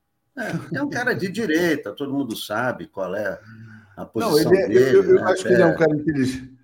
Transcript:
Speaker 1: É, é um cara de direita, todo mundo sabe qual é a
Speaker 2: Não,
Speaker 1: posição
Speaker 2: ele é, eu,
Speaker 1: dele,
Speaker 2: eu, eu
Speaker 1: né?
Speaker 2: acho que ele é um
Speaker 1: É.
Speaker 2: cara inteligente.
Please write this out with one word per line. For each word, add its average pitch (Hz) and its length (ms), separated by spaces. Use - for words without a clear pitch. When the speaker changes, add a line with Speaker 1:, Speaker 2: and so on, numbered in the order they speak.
Speaker 1:
É, 170 400
é 277 60
um 285 60
cara 247 240
de 196 160
direita, 170 640
todo 135 200
mundo 120 220
sabe 104 520
qual 92 280
é 101 240
a 180 40
Speaker 2:
Não, - 40
Speaker 1:
posição 170 480
Speaker 2:
ele 190 80
é, 170 40
eu, - 40
Speaker 1:
dele, 127 280
Speaker 2:
eu, 190 60
eu 185 120
Speaker 1:
né? 185 160
Speaker 2:
acho 185 120
que 185 100
ele 180 80
é 170 40
um 165 40
Speaker 1:
É. 160 60
Speaker 2:
cara 156 200
inteligente. 143 680